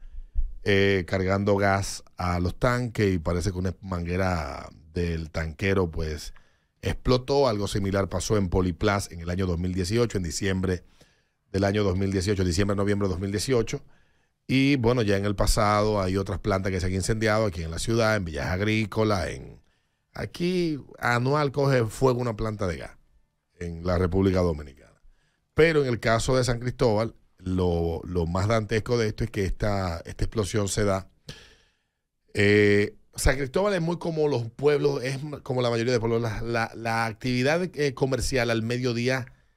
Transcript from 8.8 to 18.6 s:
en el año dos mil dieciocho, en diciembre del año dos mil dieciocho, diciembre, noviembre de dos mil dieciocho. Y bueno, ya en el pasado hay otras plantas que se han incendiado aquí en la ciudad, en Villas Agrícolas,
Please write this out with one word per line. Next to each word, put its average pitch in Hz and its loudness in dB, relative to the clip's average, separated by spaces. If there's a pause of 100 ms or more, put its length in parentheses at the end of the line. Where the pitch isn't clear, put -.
en 85 -12
el 85 -6
año 92 -2
dos 85 0
mil 90 -2
dieciocho, 107 0
en 90 -4
diciembre 92 -2 (640)
del 98 0
año 101 2
dos 92 2
mil 98 0
dieciocho, 95 0
diciembre, 98 0
noviembre 101 0
de 92 -2
dos 82 -6
mil 98 -4
dieciocho. 113 -2 (640)
Y 135 2
bueno, 123 2
ya 101 2
en 98 0
el 104 0
pasado 104 2
hay 92 0
otras 98 -4
plantas 98 0
que 92 -2
se 87 -2
han 95 -2
incendiado 107 2
aquí 85 -4
en 82 -6
la 82 -6
ciudad, 113 2
en 101 -2
Villas 76 -6
Agrícolas, 104 0